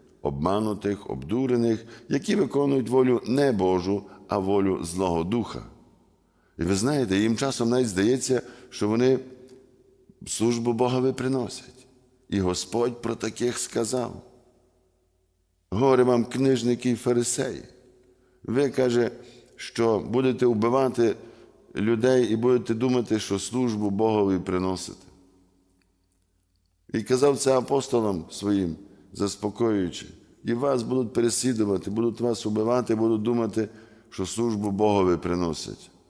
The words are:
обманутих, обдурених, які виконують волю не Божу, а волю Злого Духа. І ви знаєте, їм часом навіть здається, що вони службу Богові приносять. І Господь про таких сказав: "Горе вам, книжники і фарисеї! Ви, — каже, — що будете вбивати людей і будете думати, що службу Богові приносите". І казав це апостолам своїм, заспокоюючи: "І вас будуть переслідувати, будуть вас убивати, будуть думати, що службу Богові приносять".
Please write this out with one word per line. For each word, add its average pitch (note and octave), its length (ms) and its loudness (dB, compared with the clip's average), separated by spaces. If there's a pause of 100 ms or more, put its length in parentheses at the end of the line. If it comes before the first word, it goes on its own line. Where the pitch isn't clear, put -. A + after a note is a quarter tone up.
(220)
обманутих, F#2+ 880 -4
обдурених, A#2 760 -2 (240)
які C#3+ 260 -2
виконують C#3 540 0
волю B2+ 360 4
не C3+ 260 2
Божу, F#2 520 0 (240)
а G2+ 100 -2
волю G2 460 0
Злого E2+ 400 0
Духа. F#2+ 400 -4 (960)
І - 40 -2
ви F#2 120 2
знаєте, A2+ 420 0
їм A2 200 2
часом B2+ 320 0
навіть B2 200 2
здається, A#2+ 520 2 (280)
що - 180 -2
вони B2 320 4 (1080)
службу A#2 460 0
Богові B2+ 400 0
приносять. C3 720 -6 (420)
І G2 100 0
Господь A#2 600 -2
про A2+ 140 -4
таких A2+ 420 -4
сказав: A#2 640 -4 (1500)
"Горе B2+ 320 4
вам, A#2+ 220 4
книжники B2 640 0
і A#2+ 60 0
фарисеї! A#2+ 680 -2 (800)
Ви, — C3 260 0
каже, — A#2+ 420 2 (440)
що A2+ 440 0
будете B2+ 460 0
вбивати A#2+ 680 2 (600)
людей A2+ 580 2
і - 20 4
будете A#2 380 2
думати, A#2 460 0
що G2+ 200 -2
службу A2 500 -2
Богові G2+ 500 2
приносите". F#2 640 -4 (1900)
І A2 100 -4
казав B2+ 340 4
це C3 200 2
апостолам A2+ 760 0
своїм, G2 440 0 (380)
заспокоюючи: G2+ 920 -2 (380)
"І A#2 100 -2
вас B2+ 300 0
будуть B2 300 -2
переслідувати, A2 760 0
будуть A2+ 300 -2
вас A#2 240 -2
убивати, A2 500 0
будуть A2 260 2
думати, A2+ 480 -2 (400)
що F#2+ 160 -6
службу G#2 460 -2
Богові G2 460 4
приносять". F2 720 -6 (200)